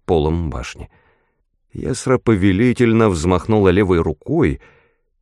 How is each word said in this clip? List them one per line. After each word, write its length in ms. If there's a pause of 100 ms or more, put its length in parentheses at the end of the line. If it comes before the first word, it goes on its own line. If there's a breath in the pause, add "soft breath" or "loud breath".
полом 440
башни. 400 (840)
Ясра 440
повелительно 920
взмахнула 600
левой 300
рукой, 640 (600 soft breath)